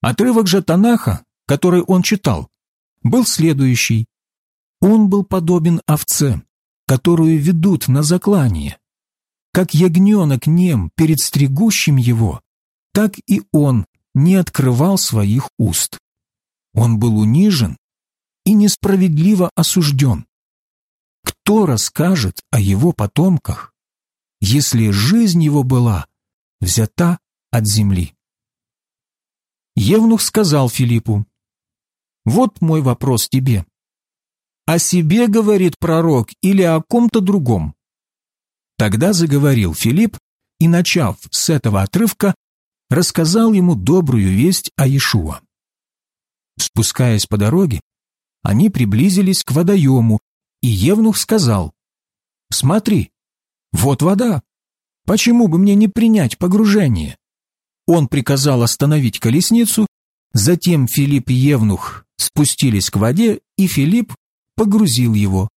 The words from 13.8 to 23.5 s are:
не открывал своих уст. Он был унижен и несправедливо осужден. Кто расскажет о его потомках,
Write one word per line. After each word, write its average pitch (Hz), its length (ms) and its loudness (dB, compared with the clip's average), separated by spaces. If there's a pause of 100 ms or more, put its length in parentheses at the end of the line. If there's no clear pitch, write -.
не 165 220 2
открывал 156 640 0
своих 110 600 -2
уст. - 420 -4 (720)
Он 113 260 0
был 110 200 0
унижен 120 580 0 (680)
и 190 80 2
несправедливо 190 1000 0
осужден. 143 720 0 (960)
Кто 208 420 -2
расскажет 147 840 -2
о - 100 -2
его 101 340 0
потомках, - 800 -2 (680)